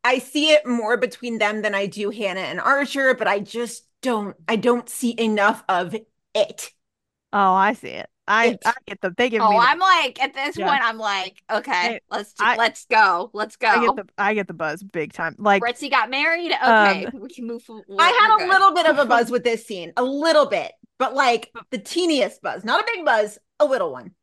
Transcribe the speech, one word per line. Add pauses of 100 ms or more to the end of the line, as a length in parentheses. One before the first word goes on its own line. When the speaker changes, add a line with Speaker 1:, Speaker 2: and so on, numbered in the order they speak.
Speaker 1:
I
see
it
more
between
them
than
I
do
Hannah
and
Archer,
but
I
just (160)
don't, (100)
I
don't
see
enough
of (380)
it. (640)
Speaker 2:
Oh,
I
see
it. (180)
I,
Speaker 1:
It.
Speaker 2:
I (140)
get
the,
they
give
Speaker 3:
Oh,
Speaker 2:
me
the
Speaker 3:
I'm
like,
at
this
Speaker 2:
Yeah.
Speaker 3:
point,
I'm
like,
"Okay,
Speaker 2:
I, (100)
Speaker 3:
let's,
Speaker 2:
I,
Speaker 3:
let's
go.
Let's
Speaker 2:
I
get
Speaker 3:
go."
Speaker 2:
the,
I
get
the
buzz
big
time.
Like,
Speaker 3:
Ritzy
got
married?
Okay,
Speaker 2:
um,
Speaker 3:
we
can
move
fo-, (160)
Speaker 1:
I
had
Speaker 3:
we're
Speaker 1:
a
Speaker 3:
good.
Speaker 1:
little
bit
of
a
Speaker 2:
<laughs>
Speaker 1:
buzz
with
this
scene.
A
little
bit, (260)
but,
like, (180)
the
teeniest
buzz.
Not
a
big
buzz, (220)
a
little
one.